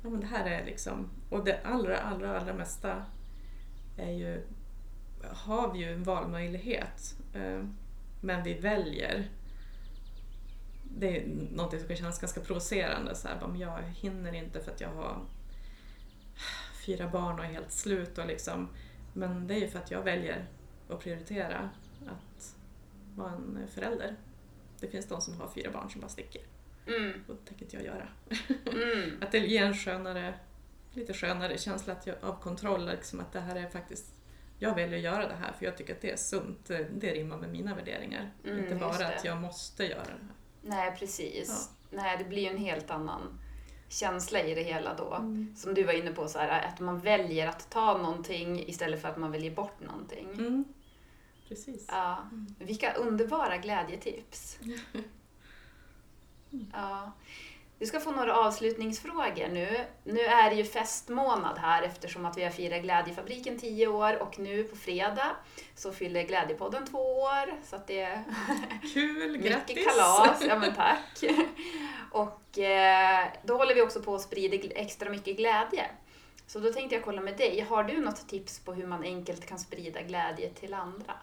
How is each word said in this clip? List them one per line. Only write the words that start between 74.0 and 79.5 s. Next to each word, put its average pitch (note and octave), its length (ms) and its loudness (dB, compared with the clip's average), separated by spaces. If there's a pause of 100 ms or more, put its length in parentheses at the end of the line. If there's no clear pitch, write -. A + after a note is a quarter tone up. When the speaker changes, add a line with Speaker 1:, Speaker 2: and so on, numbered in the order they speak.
Speaker 2:
på G3+ 140 0
att F#3+ 60 0
sprida G3 360 2
gl-, - 180 0
extra G#3 340 -4
mycket G3+ 280 -2
glädje. G#4+ 480 4 (640)
Så G#3+ 120 -6
då A3+ 140 4
tänkte B3+ 220 0
jag A3+ 80 2
kolla G3 180 -2
med G3+ 160 -4
dig. G#3+ 220 6 (100)
Har A3 140 6
du C4+ 180 2
något - 280 -2
tips - 300 -6
på F3+ 140 -8
hur F3+ 140 -4
man F3 160 -4
enkelt F3+ 420 -4
kan F3+ 140 -8